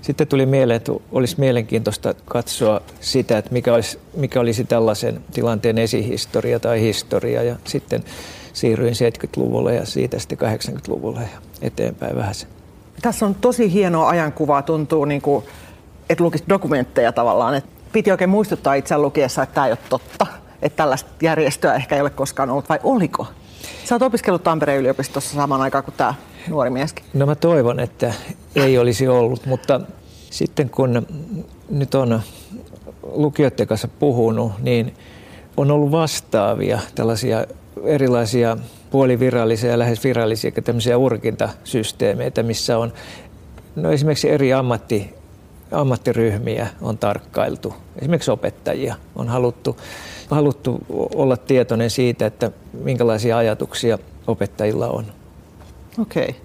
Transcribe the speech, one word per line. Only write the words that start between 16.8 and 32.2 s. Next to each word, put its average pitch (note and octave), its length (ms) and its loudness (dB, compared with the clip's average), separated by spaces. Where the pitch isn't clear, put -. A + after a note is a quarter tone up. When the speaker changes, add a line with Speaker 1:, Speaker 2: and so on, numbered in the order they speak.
Speaker 2:
tavallaan. A#2+ 420 2
Et C3+ 100 -2
piti G#3 180 2
oikein F#3 200 2
muistuttaa G3+ 440 2
itse C#3 240 0
lukiessa, C#3 440 0
että - 120 -4
tää C#3+ 120 2
ei A2+ 60 2
ole A#2 60 -2
totta, - 380 -2
että - 140 -2
tällaista C#3 340 0
järjestöä D3+ 520 2
ehkä C3+ 200 -2
ei C#3 60 2
ole C#3+ 100 2
koskaan C3+ 400 -2
ollut, C3+ 180 -4
vai D#3 140 0
oliko? B3+ 440 0
Sä A#3+ 100 0
oot A#3+ 80 2
opiskellut G#3 400 2
Tampereen D3 380 2
yliopistossa C#3 560 -2
samaan C#3+ 240 0
aikaan C3+ 240 0
kuin - 120 -12
tää B2+ 180 2
nuori C#3 220 0
mieskin. B2+ 340 -4
Speaker 1:
No C#3 120 4
mä D3+ 80 2
toivon, C#3+ 460 2
että A#2+ 340 -2
ei C3+ 220 6
olisi A#2+ 300 2
ollut, B2 380 2
mutta C3 340 0
sitten - 400 -2
kun A#2+ 360 0
nyt C#3 240 -2
on A#2+ 260 2